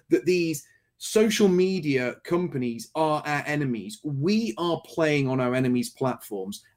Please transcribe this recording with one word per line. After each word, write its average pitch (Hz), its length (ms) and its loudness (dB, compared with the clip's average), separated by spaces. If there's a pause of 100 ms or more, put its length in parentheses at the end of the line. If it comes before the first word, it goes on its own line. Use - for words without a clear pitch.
that - 160 2
these 170 420 0 (300)
social 214 500 4
media 160 680 2 (100)
companies 135 680 -4
are 156 320 0
our 147 200 -2
enemies. 123 580 -4
We 202 540 0
are 165 280 -2
playing 147 440 0
on 131 100 0
our 123 160 0
enemies' 123 360 0
platforms. 104 680 -6 (160)